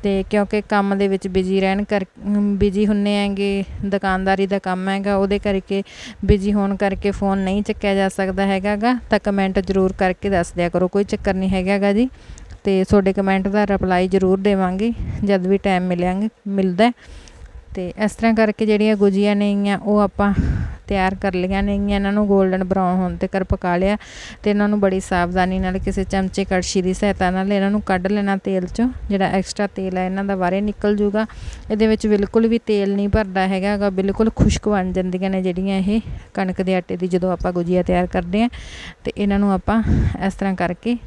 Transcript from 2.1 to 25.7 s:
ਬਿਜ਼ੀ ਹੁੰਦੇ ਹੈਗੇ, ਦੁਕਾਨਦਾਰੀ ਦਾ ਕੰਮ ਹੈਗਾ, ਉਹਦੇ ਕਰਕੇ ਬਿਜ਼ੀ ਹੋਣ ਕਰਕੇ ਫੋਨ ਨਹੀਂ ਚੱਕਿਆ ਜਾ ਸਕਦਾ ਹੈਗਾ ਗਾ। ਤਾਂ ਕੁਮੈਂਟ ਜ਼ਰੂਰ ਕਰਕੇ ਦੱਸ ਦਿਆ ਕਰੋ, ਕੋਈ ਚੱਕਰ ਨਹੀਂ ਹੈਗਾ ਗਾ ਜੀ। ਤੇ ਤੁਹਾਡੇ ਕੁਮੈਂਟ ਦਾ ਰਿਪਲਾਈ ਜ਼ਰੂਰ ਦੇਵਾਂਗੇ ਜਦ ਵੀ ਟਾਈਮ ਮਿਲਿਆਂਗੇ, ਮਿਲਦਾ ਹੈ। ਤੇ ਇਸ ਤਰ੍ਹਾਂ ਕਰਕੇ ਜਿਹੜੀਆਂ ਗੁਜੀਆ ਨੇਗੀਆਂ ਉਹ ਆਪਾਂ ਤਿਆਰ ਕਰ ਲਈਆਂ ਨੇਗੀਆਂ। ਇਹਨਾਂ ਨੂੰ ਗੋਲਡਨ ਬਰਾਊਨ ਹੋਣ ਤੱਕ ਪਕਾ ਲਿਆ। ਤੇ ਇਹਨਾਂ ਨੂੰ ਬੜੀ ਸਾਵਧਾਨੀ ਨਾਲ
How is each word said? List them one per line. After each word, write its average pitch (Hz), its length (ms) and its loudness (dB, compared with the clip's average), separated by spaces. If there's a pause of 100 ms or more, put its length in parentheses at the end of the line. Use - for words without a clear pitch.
ਬਿਜ਼ੀ 202 300 2
ਹੁੰਦੇ 208 300 2
ਹੈਗੇ, 202 480 -2 (200)
ਦੁਕਾਨਦਾਰੀ 190 640 0
ਦਾ 196 120 -2
ਕੰਮ 185 300 -4
ਹੈਗਾ, 196 280 0
ਉਹਦੇ 196 220 0
ਕਰਕੇ 196 440 -2 (420)
ਬਿਜ਼ੀ 202 280 4
ਹੋਣ 196 240 0
ਕਰਕੇ 196 340 0
ਫੋਨ 196 280 0
ਨਹੀਂ 190 240 0
ਚੱਕਿਆ 202 320 -2
ਜਾ 196 140 2
ਸਕਦਾ 190 380 0
ਹੈਗਾ 196 300 0
ਗਾ। 233 240 0 (100)
ਤਾਂ 214 80 4
ਕੁਮੈਂਟ 196 400 0
ਜ਼ਰੂਰ 190 340 2
ਕਰਕੇ 190 380 -2
ਦੱਸ 175 220 0
ਦਿਆ 175 160 0
ਕਰੋ, 180 200 0
ਕੋਈ 202 160 0
ਚੱਕਰ 196 300 -2
ਨਹੀਂ 190 160 0
ਹੈਗਾ 190 280 0
ਗਾ 202 140 2
ਜੀ। 240 160 2 (560)
ਤੇ 190 200 2
ਤੁਹਾਡੇ 196 280 4
ਕੁਮੈਂਟ 190 360 0
ਦਾ 208 180 2
ਰਿਪਲਾਈ 185 420 2
ਜ਼ਰੂਰ 190 320 4
ਦੇਵਾਂਗੇ 190 520 0 (320)
ਜਦ 190 220 2
ਵੀ 196 120 4
ਟਾਈਮ 185 240 0
ਮਿਲਿਆਂਗੇ, 180 460 0 (200)
ਮਿਲਦਾ 190 360 2
ਹੈ। 240 80 4 (840)
ਤੇ 180 180 -6 (120)
ਇਸ 208 80 0
ਤਰ੍ਹਾਂ 226 220 2
ਕਰਕੇ 214 320 2
ਜਿਹੜੀਆਂ 214 300 2
ਗੁਜੀਆ 202 380 2
ਨੇਗੀਆਂ 202 440 0
ਉਹ 208 200 0
ਆਪਾਂ 202 360 0 (540)
ਤਿਆਰ 190 260 0
ਕਰ 190 200 -4
ਲਈਆਂ 185 280 0
ਨੇਗੀਆਂ। 202 360 0
ਇਹਨਾਂ 202 140 0
ਨੂੰ 208 140 2
ਗੋਲਡਨ 190 380 2
ਬਰਾਊਨ 185 320 0
ਹੋਣ 180 200 -2
ਤੱਕ 190 260 -2
ਪਕਾ 180 340 -2
ਲਿਆ। 190 200 0 (460)
ਤੇ 214 80 0
ਇਹਨਾਂ 208 180 2
ਨੂੰ 208 120 0
ਬੜੀ 190 200 2
ਸਾਵਧਾਨੀ 180 580 0
ਨਾਲ 185 200 -2